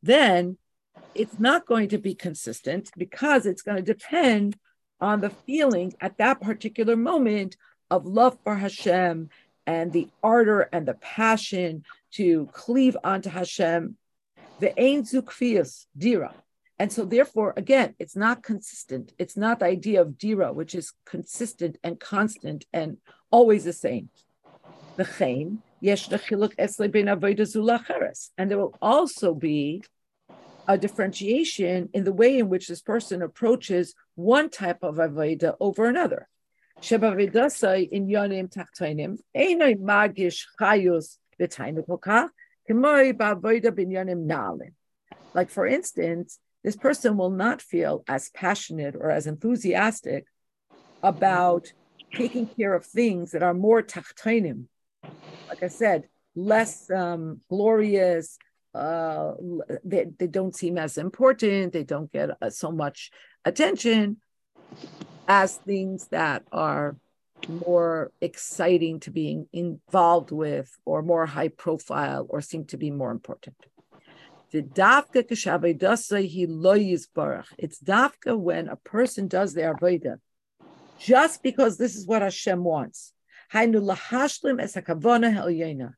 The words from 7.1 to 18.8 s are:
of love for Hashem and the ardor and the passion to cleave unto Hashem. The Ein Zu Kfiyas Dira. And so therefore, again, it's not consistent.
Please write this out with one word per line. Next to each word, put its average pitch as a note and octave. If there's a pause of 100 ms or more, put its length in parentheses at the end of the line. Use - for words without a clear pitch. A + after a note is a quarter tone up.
of F3
love A#3
for G#3
Hashem F3+ (380)
and E3
the E3 (160)
ardor G#3+
and D#3+
the A#2+
passion F#3+ (280)
to E3
cleave B3+
unto F#3+
Hashem. E3+ (600)
The -
Ein C#4
Zu B3+
Kfiyas G3+ (100)
Dira. F#3+ (460)
And G3+
so A3
therefore, A3
again, C4
it's E3+
not A#3
consistent. -